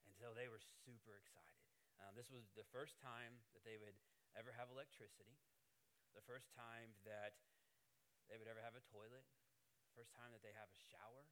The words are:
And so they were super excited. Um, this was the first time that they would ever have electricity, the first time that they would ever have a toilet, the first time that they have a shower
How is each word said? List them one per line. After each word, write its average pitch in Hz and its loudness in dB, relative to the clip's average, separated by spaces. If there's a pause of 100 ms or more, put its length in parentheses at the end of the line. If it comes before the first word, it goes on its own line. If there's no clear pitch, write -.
And 98 -10
so 120 0
they 120 6
were 110 -2 (240)
super 110 -6
excited. - -14 (320)
Um, 98 -2
this 123 0
was 120 -2
the 104 0
first 143 6
time 120 4
that - -6
they 110 4
would 104 -2 (380)
ever 117 2
have 123 4
electricity, 127 -4 (720)
the 107 -6
first 123 0
time 117 0 (120)
that 104 6 (960)
they 113 -2
would 110 2
ever 110 2
have 117 2
a 127 -6
toilet, 113 -4 (640)
the - -20
first 117 -8
time 120 -2
that 110 -6
they 104 0
have 107 -2
a - -12 (120)
shower 131 -4